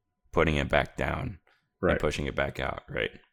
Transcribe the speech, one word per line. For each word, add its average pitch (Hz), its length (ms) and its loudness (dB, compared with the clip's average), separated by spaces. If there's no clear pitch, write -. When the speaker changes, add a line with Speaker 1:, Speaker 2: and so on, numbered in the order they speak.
Speaker 1:
putting 80 260 4
it 69 120 0
back 71 280 2
down - 420 -4
Speaker 2:
Right. 87 120 4
Speaker 1:
and - 60 0
pushing 76 280 -2
it 65 80 -4
back 69 240 -2
out, - 300 -4
right? 57 200 -2